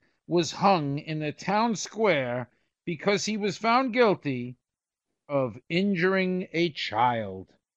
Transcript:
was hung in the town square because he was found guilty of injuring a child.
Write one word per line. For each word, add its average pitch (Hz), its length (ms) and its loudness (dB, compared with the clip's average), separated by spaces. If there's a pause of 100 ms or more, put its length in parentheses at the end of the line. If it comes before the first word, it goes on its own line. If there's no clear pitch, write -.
(280)
was 160 240 0
hung 156 480 2
in 156 200 -6
the 151 120 -4
town 214 440 -2
square 139 720 0 (360)
because 180 400 -2
he 214 120 -4
was 202 200 -2
found 233 360 2
guilty 139 640 0 (720)
of 131 300 -2 (120)
injuring 185 840 0
a 170 160 2
child. 107 800 -2 (300)